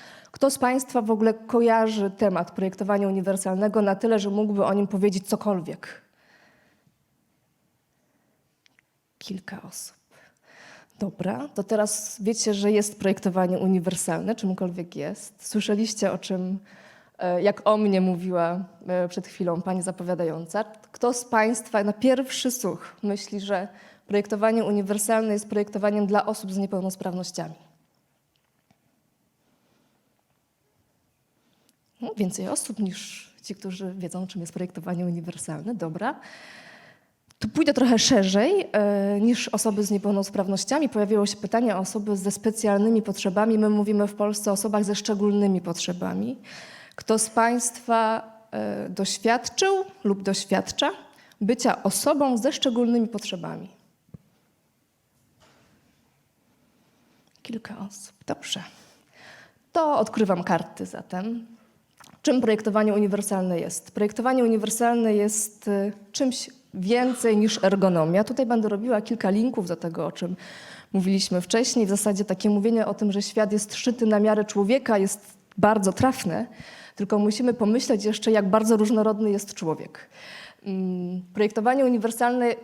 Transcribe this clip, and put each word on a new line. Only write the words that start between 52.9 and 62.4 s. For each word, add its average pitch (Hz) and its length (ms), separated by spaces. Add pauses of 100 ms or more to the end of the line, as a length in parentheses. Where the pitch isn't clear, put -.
potrzebami? 170 640 (3750)
Kilka 214 460
osób. - 260 (100)
Dobrze. - 380 (1080)
To 311 280
odkrywam 202 440
karty 175 420
zatem. 220 680 (680)
Czym 254 180